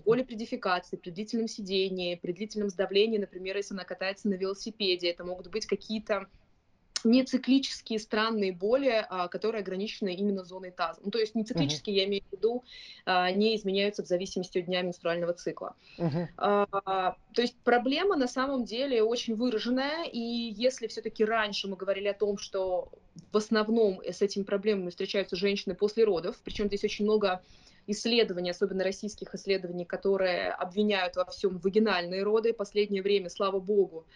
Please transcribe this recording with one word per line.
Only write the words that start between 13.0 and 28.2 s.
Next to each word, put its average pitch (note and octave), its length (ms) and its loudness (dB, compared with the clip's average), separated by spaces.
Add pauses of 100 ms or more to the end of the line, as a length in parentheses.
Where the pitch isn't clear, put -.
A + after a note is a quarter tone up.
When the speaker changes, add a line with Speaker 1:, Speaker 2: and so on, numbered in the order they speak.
Speaker 1:
а, F3+ 260 4
не G#3+ 240 4
изменяются G3 480 0
в D#3+ 40 -14
зависимости F#3 520 -2
от F3 80 -2
дня F3+ 160 0
менструального F3 500 -2
цикла. - 420 -8 (220)
Speaker 2:
Мгм. E3+ 300 0 (100)
Speaker 1:
А, G3+ 300 2 (680)
то A#3 60 4
есть A#3+ 220 -2
проблема C4+ 540 2
на B3+ 100 2
самом C4 380 -2
деле A#3+ 380 0
очень A#3 320 0
выраженная, B3+ 680 0
и A#3+ 140 -8
если A#3 680 -2
все-таки G#3+ 380 -2
раньше G#3 440 0
мы G3 80 -6
говорили F#3+ 320 -2
о G3+ 60 0
том, G3+ 220 0
что F#3 540 -2 (420)
в G#3 40 2
основном G#3+ 680 4
с - 180 -8
этими G3+ 220 2
проблемами G3 460 0
встречаются G3 480 -2
женщины G3 380 0
после G#3 300 2
родов, E3+ 380 0
причем - 240 -2
здесь G3+ 180 -2
очень G#3 200 0
много G3+ 380 2 (440)
исследований, G3+ 640 2